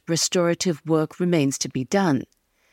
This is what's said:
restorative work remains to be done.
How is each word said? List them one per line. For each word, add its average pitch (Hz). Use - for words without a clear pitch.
restorative 170
work 156
remains 165
to 127
be 131
done. 185